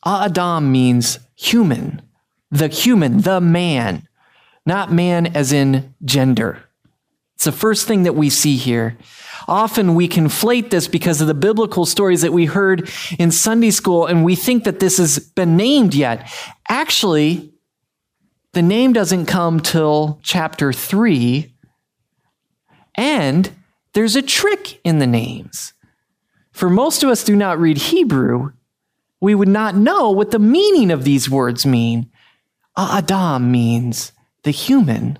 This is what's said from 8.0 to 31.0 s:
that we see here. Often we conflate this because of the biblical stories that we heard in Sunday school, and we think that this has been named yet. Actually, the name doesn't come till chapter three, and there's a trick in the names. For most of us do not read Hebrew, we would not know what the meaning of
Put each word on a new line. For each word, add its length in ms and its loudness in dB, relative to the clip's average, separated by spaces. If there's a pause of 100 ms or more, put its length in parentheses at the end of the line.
that 120 0
we 140 2
see 280 0
here. 420 -4 (480)
Often 480 0
we 120 2
conflate 600 0
this 180 0
because 360 -2
of 60 0
the 60 0
biblical 520 0
stories 340 0
that 140 0
we 100 4
heard 460 0 (280)
in 120 2
Sunday 400 0
school, 340 0
and 180 2
we 120 2
think 300 -2
that 160 -2
this 180 2
has 200 0
been 380 0
named 380 2
yet. 360 -2 (380)
Actually, 840 -2 (1000)
the 80 -2
name 320 2
doesn't 340 0
come 340 0
till 640 -2
chapter 520 -4
three, 800 0 (1400)
and 520 0 (440)
there's 220 0
a 60 0
trick 640 -4
in 140 2
the 80 2
names. 680 -4 (800)
For 180 -2
most 340 2
of 60 2
us 160 0
do 100 2
not 240 2
read 200 2
Hebrew, 760 0 (680)
we 140 2
would 140 2
not 280 0
know 340 2
what 220 0
the 60 0
meaning 520 4
of 140 -2